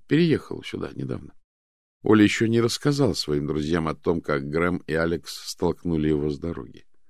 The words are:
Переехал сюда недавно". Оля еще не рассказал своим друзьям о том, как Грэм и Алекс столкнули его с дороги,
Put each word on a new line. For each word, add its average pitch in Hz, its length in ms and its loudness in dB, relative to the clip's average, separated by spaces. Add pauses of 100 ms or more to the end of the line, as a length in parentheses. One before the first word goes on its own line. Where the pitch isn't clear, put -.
Переехал 151 560 2
сюда - 320 -8
недавно". - 380 -8 (680)
Оля 107 200 8
еще 110 240 2
не 117 140 2
рассказал 135 540 0
своим 73 320 -2
друзьям 78 400 0
о 76 80 -4
том, 82 260 0
как 71 280 -2
Грэм 85 280 0 (100)
и 76 60 -4
Алекс 82 560 -4
столкнули 80 600 0
его 76 200 0
с 71 80 -4
дороги, 82 480 -10 (240)